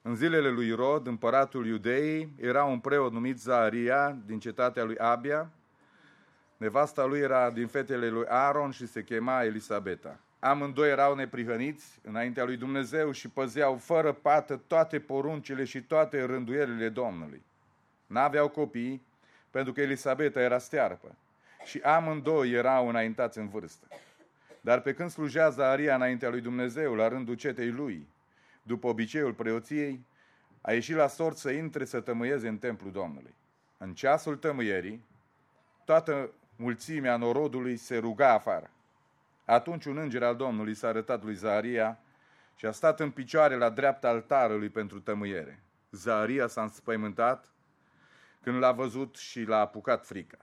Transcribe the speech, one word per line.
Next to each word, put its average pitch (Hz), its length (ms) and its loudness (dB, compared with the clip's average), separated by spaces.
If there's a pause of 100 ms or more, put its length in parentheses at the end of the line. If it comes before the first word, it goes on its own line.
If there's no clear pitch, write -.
În 117 140 -4
zilele 151 340 2
lui 120 180 0
Irod, 127 400 0
împăratul 123 600 0
Iudeii, 143 720 -2
era 123 240 2
un 135 160 0
preot 135 320 0
numit 120 280 -4
Zaharia 120 840 2
din 110 140 -8
cetatea 120 440 -2
lui 113 140 -4
Abia. 131 520 0 (1080)
Nevasta 135 480 0
lui 143 140 0
era 131 300 4
din 117 180 -4
fetele 131 420 -2
lui 113 180 -2
Aaron 143 440 2
și 123 160 -12
se 110 160 -8
chema 123 400 0
Elisabeta. 101 760 -4 (200)
Amândoi 143 500 2
erau 139 260 4
neprihăniți 127 880 -6
înaintea 117 400 -4
lui 127 140 -2
Dumnezeu 135 540 -2
și 127 180 -10
păzeau 135 460 0
fără 156 360 2
pată 147 560 2
toate 160 320 2
poruncile 139 640 -4
și 127 180 -6
toate 151 420 2
rânduielile 123 680 -2
Domnului. 90 540 -6 (640)
N-aveau 143 420 2
copii, 131 520 -4 (480)
pentru 131 240 -4
că 139 80 -2
Elisabeta 135 600 0
era 123 160 4
stearpă 123 580 -2 (480)
și - 160 -12
amândoi 151 720 2
erau 123 360 4
înaintați 113 500 -2
în 107 100 -8
vârstă. 98 400 -12 (720)
Dar 120 180 4
pe 131 140 -4
când 175 160 -6
slujea 156 400 2
Zaharia 135 460 4
înaintea 127 340 0
lui 120 120 -4
Dumnezeu, 123 520 -2
la 110 140 4
rândul 123 280 -2
cetei 120 360 -4
lui, 117 360 -8 (560)
după 117 240 -4
obiceiul 117 460 0
preoției, 123 720 -4 (560)
a 101 100 -2
ieșit 117 240 0
la 151 120 6
sorți 160 340 -2
să 143 80 -4
intre 147 360 -4
să 123 140 -6
tămâieze 120 480 -2
în 110 100 -4
templul 101 340 -6
Domnului. 76 420 -8 (440)
În 92 160 -10
ceasul 147 420 2
tămâierii, 113 680 -4 (840)
toată 156 460 2 (240)
mulțimea 120 640 -2
norodului 123 600 0
se 120 200 -6
ruga 117 360 4
afară. 101 360 0 (760)
Atunci 151 400 2
un 143 120 -6
înger 131 260 -4
al 120 120 2
Domnului 110 380 -4
s-a 113 140 -4
arătat 110 360 -2
lui 107 100 -6
Zaharia 110 680 0 (560)
și - 100 -14
a 110 60 0
stat 156 280 2
în 151 100 -2
picioare 143 460 4
la 120 140 4
dreapta 135 380 2
altarului 113 600 2
pentru 101 300 -6
tămâiere. 98 600 -6 (320)
Zaharia 113 560 0
s-a 113 140 -6
înspăimântat 110 880 -2 (920)
când 123 140 -2
l-a 127 140 6
văzut 127 440 -4
și - 280 -10
l-a 110 160 2
apucat 107 460 0
frica. - 380 -14